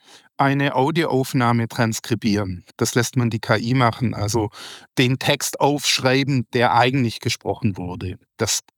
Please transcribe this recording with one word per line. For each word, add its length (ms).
eine 320
Audioaufnahme 960
transkribieren. 960
Das 180
lässt 220
man 140
die 100
K 160
I 180
machen, 400
also 360
den 200
Text 420
aufschreiben, 920
der 220
eigentlich 460
gesprochen 560
wurde. 420
Das 240